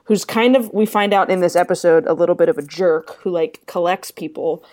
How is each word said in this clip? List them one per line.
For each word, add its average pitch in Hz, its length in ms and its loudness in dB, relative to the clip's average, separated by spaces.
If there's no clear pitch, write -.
who's 208 200 0
kind 240 320 2
of, 233 160 -2
we 208 140 0
find 202 260 0
out 196 160 2
in 185 120 0
this 175 160 0
episode, 175 500 2
a 165 80 0
little 170 200 2
bit 170 140 2
of 156 80 0
a 147 60 -8
jerk 160 540 -2
who, - 140 -6
like, 160 360 -4
collects 180 440 -4
people 160 640 -8